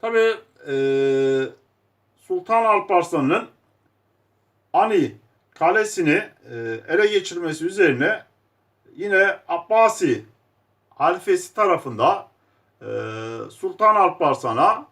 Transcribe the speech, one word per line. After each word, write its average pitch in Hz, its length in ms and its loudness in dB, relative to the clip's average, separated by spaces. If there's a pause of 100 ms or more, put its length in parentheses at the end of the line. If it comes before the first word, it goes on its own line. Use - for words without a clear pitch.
Tabii, 226 340 0 (320)
e, 139 60 -6 (1500)
Sultan 220 360 0
Alparslan'ın 175 840 0 (1300)
Ani 185 420 0 (360)
Kalesi'ni, 190 800 0 (220)
e, 120 40 -14 (320)
ele 196 200 2
geçirmesi 170 580 -4
üzerine 180 580 0 (720)
yine 196 520 0
Abbasi 214 800 0 (640)
halifesi 180 640 -2
tarafında, 160 760 0 (540)
e, - 60 -16 (640)
Sultan 214 440 0
Alparslan'a 151 960 0